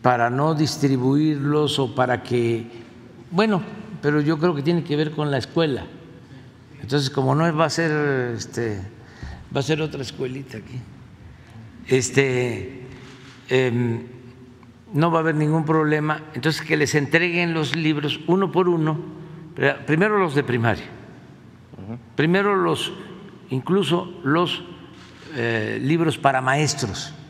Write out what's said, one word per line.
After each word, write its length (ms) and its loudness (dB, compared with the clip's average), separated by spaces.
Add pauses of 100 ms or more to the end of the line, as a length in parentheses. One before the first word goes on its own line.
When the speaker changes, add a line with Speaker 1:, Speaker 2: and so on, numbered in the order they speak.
Speaker 1:
Para 280 4
no 240 0
distribuirlos 1200 2
o 160 0
para 280 2
que, 440 0 (640)
bueno, 320 2 (400)
pero 180 4
yo 180 2
creo 160 2
que 80 -2
tiene 200 2
que 140 -2
ver 160 0
con 180 -2
la 80 2
escuela. 460 0 (960)
Entonces, 280 0
como 280 2
no 200 2
va 100 4
a 40 0
ser, 680 0
este, 440 -4 (760)
va 60 2
a 20 0
ser 180 0
otra 220 -4
escuelita 560 -8
aquí, 220 -12 (1040)
este, 960 0 (680)
em, 520 2 (920)
no 200 4
va 60 4
a 40 2
haber 140 2
ningún 280 2
problema. 580 2 (120)
Entonces, 280 0
que 140 0
les 200 2
entreguen 580 2
los 220 0
libros 500 0
uno 240 4
por 180 2
uno, 300 2 (560)
pri-, 320 2
primero 320 4
los 160 2
de 80 4
primaria, 440 2 (920)
Speaker 2:
Ujú. 200 -12 (180)
Speaker 1:
primero 400 4
los, 360 0 (580)
incluso 640 0 (120)
los, 400 2 (720)
eh, 440 -2
libros 380 2
para 220 -2
maestros. 720 -2 (160)